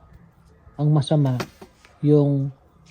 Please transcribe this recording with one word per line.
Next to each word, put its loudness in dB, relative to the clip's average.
ang 0
masama 0
yung 2